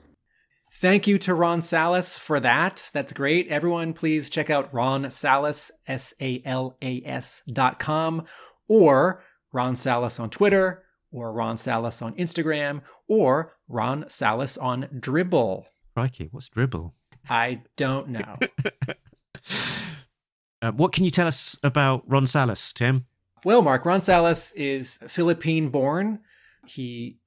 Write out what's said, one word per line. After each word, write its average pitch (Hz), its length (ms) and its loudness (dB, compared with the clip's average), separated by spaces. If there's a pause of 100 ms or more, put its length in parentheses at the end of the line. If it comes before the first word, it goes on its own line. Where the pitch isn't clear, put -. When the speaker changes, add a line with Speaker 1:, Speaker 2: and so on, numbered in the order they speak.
(760)
Speaker 1:
Thank 202 320 2
you 202 120 4
to 185 160 0
Ron 170 280 2
Salas 170 560 0
for 147 220 -2
that. 131 520 2
That's 139 200 -6
great. 156 360 0
Everyone, 165 460 -2
please 156 340 -2
check 151 220 -4
out 139 240 0
Ron 131 360 0
Salas, 143 600 0 (160)
S - 340 -6
A 127 240 -4
L 131 380 -4
A 127 240 -6
S 127 440 -8
dot 127 280 2
com, 160 480 -2 (420)
or 175 540 6 (320)
Ron 127 220 -2
Salas 120 420 -2
on 113 120 -6
Twitter, 190 540 2 (260)
or 117 200 -10
Ron 113 280 -4
Salas 117 420 -4
on 113 140 -8
Instagram, 151 680 -4 (260)
or 160 480 2 (140)
Ron 123 400 -4
Salas 123 480 0
on 127 280 -4 (140)
Dribbble. 131 680 0 (300)
Speaker 2:
Crikey, 120 360 -4
what's - 180 -16
Dribbble? 87 440 -4 (360)
Speaker 1:
I 120 340 0 (140)
don't 139 320 -4
know. 110 320 -10
Speaker 2:
<laughs> - 80 -2 (2250)
Uh, 117 80 0
what 147 220 2
can 185 100 2
you 180 80 2
tell 175 160 4
us - 380 -2
about 135 420 2
Ron 135 180 2
Salas, 123 480 0
Tim? 127 320 0 (400)
Speaker 1:
Well, 220 180 6
Mark, 131 220 2
Ron 185 160 2
Salas 170 520 4
is 139 560 -4
Philippine-born. 160 1120 0 (480)
He 120 580 -10